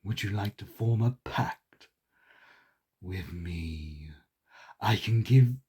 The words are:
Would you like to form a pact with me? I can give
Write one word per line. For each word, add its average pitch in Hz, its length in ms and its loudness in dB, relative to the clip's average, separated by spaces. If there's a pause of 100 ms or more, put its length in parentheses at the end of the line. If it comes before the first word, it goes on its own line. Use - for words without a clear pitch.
Would 110 200 -8
you 101 80 -4
like 104 260 -4
to - 80 -16
form 113 380 0
a 117 80 4 (140)
pact - 640 -6 (1120)
with 90 300 -10
me? 80 760 -8 (720)
I 110 160 2
can 113 260 0
give 127 320 6 (140)